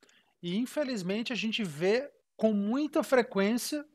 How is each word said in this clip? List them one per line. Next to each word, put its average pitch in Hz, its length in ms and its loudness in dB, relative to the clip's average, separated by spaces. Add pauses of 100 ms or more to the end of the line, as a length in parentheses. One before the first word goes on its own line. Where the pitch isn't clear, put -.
(420)
e, 175 160 -4
infelizmente, 233 760 -2
a - 20 -4
gente 214 280 -2
vê 190 480 0 (240)
com 220 180 4
muita 247 500 0
frequência 240 920 2